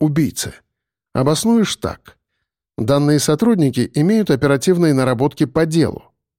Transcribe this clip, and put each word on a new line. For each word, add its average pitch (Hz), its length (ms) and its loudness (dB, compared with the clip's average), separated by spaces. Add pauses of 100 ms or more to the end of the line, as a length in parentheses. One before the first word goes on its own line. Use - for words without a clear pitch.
убийцы. 147 540 -2 (580)
Обоснуешь 175 640 0
так. - 400 -12 (640)
Данные 143 400 2
сотрудники 151 760 0
имеют 196 360 0
оперативные 147 640 2
наработки 131 500 0
по 160 220 -2
делу. 156 380 -2 (340)